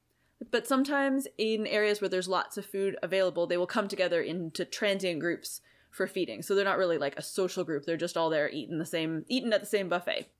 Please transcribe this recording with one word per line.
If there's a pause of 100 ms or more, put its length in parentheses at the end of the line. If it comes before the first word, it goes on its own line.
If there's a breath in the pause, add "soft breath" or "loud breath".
(520)
But
sometimes (100)
in
areas
where
there's
lots
of
food
available,
they
will
come
together
into
transient
groups (280 soft breath)
for
feeding.
So
they're
not
really,
like,
a
social
group.
They're
just
all
there
eating
the
same,
eating
at
the
same
buffet. (100)